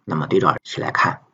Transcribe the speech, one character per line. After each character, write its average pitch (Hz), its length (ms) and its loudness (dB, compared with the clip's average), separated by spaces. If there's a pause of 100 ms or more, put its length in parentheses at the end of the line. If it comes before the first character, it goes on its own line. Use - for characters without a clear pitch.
那 87 140 -4
么 76 100 -2
对 92 140 2
照 - 200 4
起 - 200 -8
来 76 100 -4
看。 - 300 0 (120)